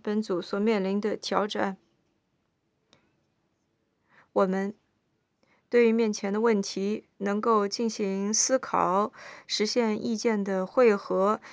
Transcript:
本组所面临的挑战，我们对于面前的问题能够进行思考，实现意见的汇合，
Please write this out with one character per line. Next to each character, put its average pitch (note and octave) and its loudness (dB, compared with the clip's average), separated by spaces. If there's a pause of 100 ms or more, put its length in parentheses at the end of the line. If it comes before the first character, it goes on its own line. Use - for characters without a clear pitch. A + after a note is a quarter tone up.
本 G#3+ -2
组 F3+ -4
所 G3+ -6
面 G#3 0
临 G3 -2
的 G#3 -4
挑 G3 0
战， G#3 -4 (2500)
我 G3+ 2
们 G3 -2 (920)
对 A#3+ 6
于 A3 6
面 A3+ 2
前 G3+ -4
的 G#3 0
问 A3 2
题 G3+ -4 (140)
能 G3+ -2
够 G#3+ 2
进 A3+ -4
行 G3+ -4
思 B3 0
考， F#3 0 (340)
实 - -2
现 A3 0
意 A#3 -4
见 G#3+ 0
的 F#3+ -2
汇 A3+ 6
合， G3 0 (120)